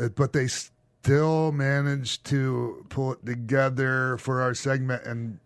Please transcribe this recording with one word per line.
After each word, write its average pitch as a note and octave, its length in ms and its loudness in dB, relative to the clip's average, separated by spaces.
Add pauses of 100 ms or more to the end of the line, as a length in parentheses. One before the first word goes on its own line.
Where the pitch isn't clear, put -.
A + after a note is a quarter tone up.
Uh, A#2+ 80 0
but C3+ 240 0
they C3+ 140 2
still D#3 1040 0
managed C#3 760 0
to B2 600 -2
pull C3 240 -2
it A2+ 140 -12
together B2+ 920 0
for B2+ 220 -2
our B2 140 0
segment C3 500 -2
and A#2 420 -6